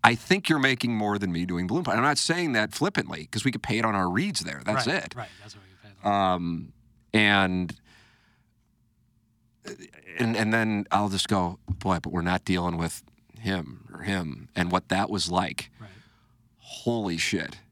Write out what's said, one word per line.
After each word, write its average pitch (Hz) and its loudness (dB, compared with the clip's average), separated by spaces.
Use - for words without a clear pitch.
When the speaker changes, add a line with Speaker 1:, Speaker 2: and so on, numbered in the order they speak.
Speaker 1:
I 120 6
think 185 2
you're 156 6
making 120 2
more 104 2
than 95 0
me 85 0
doing 90 -2
Balloon 151 0
Party. - 2
I'm 123 4
not 143 4
saying 165 0
that 107 0
flippantly, 82 -4
'cause - -4
we 127 2
could 113 -6
pay 104 0
it 113 2
on 110 2
our 92 2
reads 175 0
there. 71 -10
That's 113 0
Speaker 2:
Right, 170 0
Speaker 1:
it. - -14
Speaker 2:
right. 113 -10
That's - -20
what - -20
we - -20
pay - -20
it - -6
on. 98 4
Speaker 1:
Um, 85 -4
and, 98 4
and, 113 0
and 110 0
then 110 2
I'll 104 2
just 95 -2
go, 90 0
"Boy, 92 0
but 85 -8
we're 87 0
not 90 0
dealing 87 0
with 85 -4
him 92 -6
or - -16
him," 90 -4
and 90 0
what 92 0
that 98 0
was 92 -2
like. 92 -2
Speaker 2:
Right. - -18
Speaker 1:
Holy 104 -2
shit. - -2